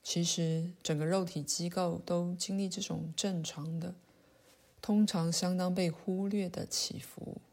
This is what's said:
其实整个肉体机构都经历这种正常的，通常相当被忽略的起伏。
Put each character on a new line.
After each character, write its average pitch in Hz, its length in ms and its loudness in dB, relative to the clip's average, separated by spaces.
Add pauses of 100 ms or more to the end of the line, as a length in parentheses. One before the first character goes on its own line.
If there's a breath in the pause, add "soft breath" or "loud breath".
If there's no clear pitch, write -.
其 - 220 0
实 165 480 0 (100)
整 156 160 0
个 151 80 2
肉 185 180 4
体 175 180 -4
机 170 280 -2
构 175 340 0
都 175 300 0
经 190 240 -2
历 196 100 0
这 185 140 -4
种 160 340 -4
正 185 260 0
常 160 360 -6
的， 175 160 -6 (880 loud breath)
通 214 240 6
常 170 260 2
相 180 240 2
当 180 160 2
被 180 160 4
忽 190 380 -2
略 202 220 0
的 - 180 -6
起 - 320 -2
伏。 - 420 -10 (120)